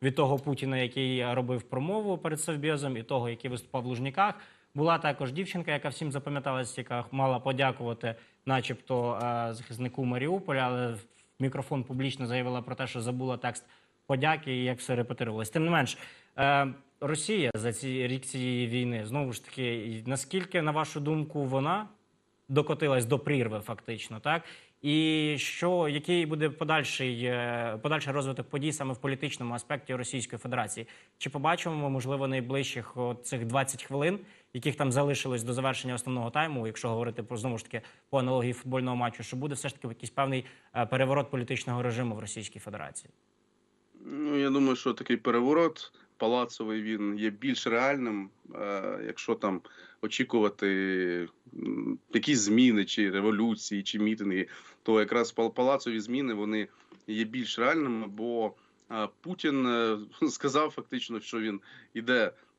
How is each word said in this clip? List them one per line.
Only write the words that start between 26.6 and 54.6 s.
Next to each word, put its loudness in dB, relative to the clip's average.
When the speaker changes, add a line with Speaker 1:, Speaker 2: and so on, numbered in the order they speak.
Speaker 1:
е, -2
подальший 0
розвиток -4
подій -2
саме -4
в -6
політичному -4
аспекті -6
Російської -6
Федерації? -4
Чи -6
побачимо 0
ми, 0
можливо, 0
найближчих -4
от -4
цих -4
двадцять 0
хвилин, 0
яких -2
там 2
залишилось 2
до -2
завершення -2
основного -4
тайму, 0
якщо -4
говорити -2
про, -8
знову -2
ж -8
таки, -8
по 2
аналогії 2
футбольного -2
матчу, -2
що -8
буде -4
все -6
ж -8
таки -10
якийсь -10
певний, 0
е, 2
переворот 2
політичного -2
режиму -2
в -8
Російській -10
Федерації? -12
Speaker 2:
Ну, -2
я 4
думаю, 6
що 0
такий 0
переворот 2
палацовий, 0
він -2
є 0
більш -2
реальним, 2
е, -2
якщо -2
там 0
очікувати, 2
м, -2
якісь 4
зміни, 8
чи 2
революції, 2
чи -4
мітинги, 0